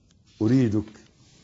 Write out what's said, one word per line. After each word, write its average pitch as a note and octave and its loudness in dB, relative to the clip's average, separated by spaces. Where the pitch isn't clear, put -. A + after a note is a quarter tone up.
أريدك A2 0